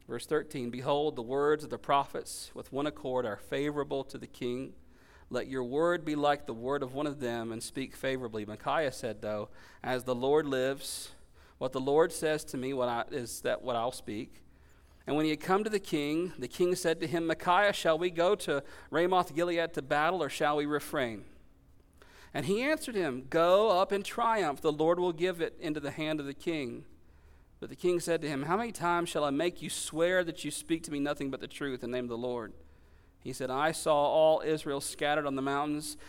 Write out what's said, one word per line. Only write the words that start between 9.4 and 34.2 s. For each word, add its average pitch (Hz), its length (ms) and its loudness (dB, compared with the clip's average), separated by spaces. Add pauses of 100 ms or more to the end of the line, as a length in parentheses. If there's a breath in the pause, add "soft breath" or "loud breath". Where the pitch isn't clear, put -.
"As 123 220 -2
the 127 100 0
Lord 139 320 4
lives, 135 640 -2 (480 soft breath)
what 131 140 -2
the 131 80 -2
Lord 151 320 6
says 156 340 0
to - 100 -8
me, 131 160 -2
what 127 160 2
I, 117 220 -2
is 120 320 -6
that 123 200 0
what 120 140 -2
I'll 117 160 0
speak." - 500 -10 (640 soft breath)
And 135 80 0
when 156 120 2
he 156 40 2
had 151 100 -2
come 190 240 2
to 214 60 -2
the 214 80 0
king, 160 600 -2
the 123 100 -6
king 180 260 2
said 165 260 0
to 165 60 -2
him, 165 200 0
"Micaiah, 180 480 4
shall 160 240 2
we 180 120 0
go 175 260 4
to 147 280 -2 (260 loud breath)
Ramoth 175 440 4
Gilead 165 400 0
to 151 80 -2
battle, 156 400 2
or 139 80 0
shall 151 260 2
we 147 80 2
refrain?" 139 600 -2 (1080 loud breath)
And 139 140 -4
he 202 160 2
answered 302 320 -2
him, 131 340 -2
"Go 175 400 6
up 190 240 4
in 196 100 0
triumph. 214 600 0
The 156 100 4
Lord 160 260 4
will 180 140 2
give 170 300 0
it - 180 -2
into 151 180 -2
the 143 120 -4
hand 156 280 -2
of 143 80 -6
the 143 80 -6
king." 143 520 -4 (760 soft breath)
But - 80 -10
the 135 80 -14
king 175 240 2
said 165 220 0
to 147 60 -4
him, 139 140 -2
"How 160 140 0
many 233 160 -4
times 170 360 0
shall 160 140 0
I 147 80 2
make 165 320 0
you 143 80 -8
swear 175 540 2
that 165 200 -6
you 147 60 -4
speak 165 320 -4
to - 80 -12
me 147 80 -4
nothing 143 320 -2
but 131 80 -6
the - 80 -8
truth 131 380 -4
in 120 80 -4
the 123 40 -2
name 127 100 -2
of 120 40 -8
the 117 80 -4
Lord?" 120 340 -4 (680 soft breath)
He 131 120 -10
said, 127 200 -4
"I 147 180 4
saw 160 240 2
all 156 460 6